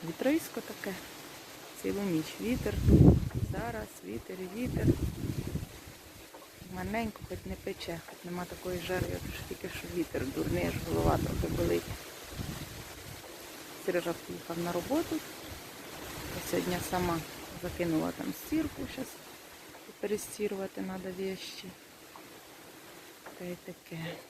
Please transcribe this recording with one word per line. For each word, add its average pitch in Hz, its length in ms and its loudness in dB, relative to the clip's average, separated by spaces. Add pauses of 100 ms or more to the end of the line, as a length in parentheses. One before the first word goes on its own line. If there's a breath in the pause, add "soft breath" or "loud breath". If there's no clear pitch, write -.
вітрисько 254 520 2
таке, 208 340 -6 (880)
цілу 190 200 2
ніч 165 220 4 (160)
вітер 214 340 2 (100)
дув. - 320 12 (360)
Зараз 214 360 -2 (160)
вітер 185 360 -6
і 185 180 -6
вітер. - 280 2 (1900)
Маленько, 214 540 -2
хоч 180 160 -4
не 185 100 -4
пече, 180 520 -4
хоч - 180 -12
нема 180 200 -4
такої 180 360 -4
жари, 180 260 2
от 175 280 -4
ж - 140 -6
тільки - 200 -6
що - 280 -6
вітер 151 300 0
дурний, 160 400 2
аж 165 80 2 (140)
голова 165 300 6
трохи - 380 2
болить. 85 260 4 (2000)
Сережа 175 280 2 (120)
поїхав 175 320 -6
на 175 140 0
роботу. 277 440 2 (1200)
Я 170 140 -4
сьогодні 175 260 4 (140)
сама 180 280 4 (440)
закинула 170 500 2
там - 220 -4 (120)
стірку, 302 360 0 (100)
щас 262 140 -4 (960)
перестірувати 202 840 -2
треба 185 360 -4
вещі. 190 500 -4 (1700)
Та 180 60 -6
й 175 200 -4
таке. 170 520 -6 (140)